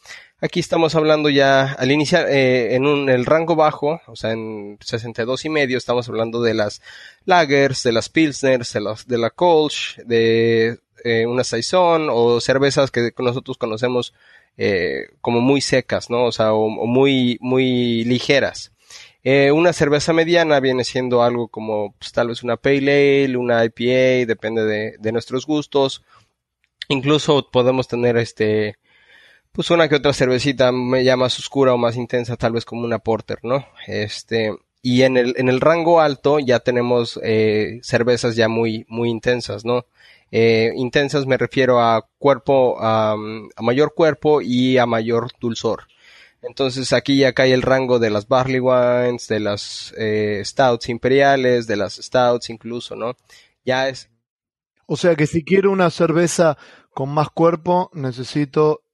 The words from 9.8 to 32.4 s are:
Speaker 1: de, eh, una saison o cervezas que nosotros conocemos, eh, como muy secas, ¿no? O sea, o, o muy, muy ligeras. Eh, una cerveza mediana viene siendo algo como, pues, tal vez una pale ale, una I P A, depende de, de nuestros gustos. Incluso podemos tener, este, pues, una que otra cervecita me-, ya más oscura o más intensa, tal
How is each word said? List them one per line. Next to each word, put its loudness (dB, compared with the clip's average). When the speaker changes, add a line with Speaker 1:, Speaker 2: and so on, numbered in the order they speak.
Speaker 1:
de, 2
eh, 0
una -2
saison 0
o 2
cervezas 0
que -2
nosotros -4
conocemos, -4
eh, -2
como 0
muy 2
secas, -2
¿no? 0
O -2
sea, 0
o, 2
o -4
muy, 2
muy 0
ligeras. -2
Eh, 2
una 2
cerveza 0
mediana 2
viene 0
siendo 0
algo -2
como, -6
pues, -18
tal -2
vez -10
una -2
pale 2
ale, -2
una 0
I 0
P 2
A, -2
depende -4
de, -4
de -4
nuestros -6
gustos. -2
Incluso 0
podemos 2
tener, 0
este, -2
pues, -4
una 4
que 2
otra 2
cervecita 0
me-, 0
ya 4
más -2
oscura 2
o 0
más 0
intensa, -4
tal -2